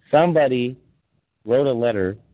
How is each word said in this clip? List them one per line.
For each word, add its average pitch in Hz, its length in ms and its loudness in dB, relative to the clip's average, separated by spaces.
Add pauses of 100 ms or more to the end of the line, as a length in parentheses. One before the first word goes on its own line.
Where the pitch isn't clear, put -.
(120)
Somebody 139 640 2 (680)
wrote 127 220 0
a 135 60 0
letter 107 440 -2 (180)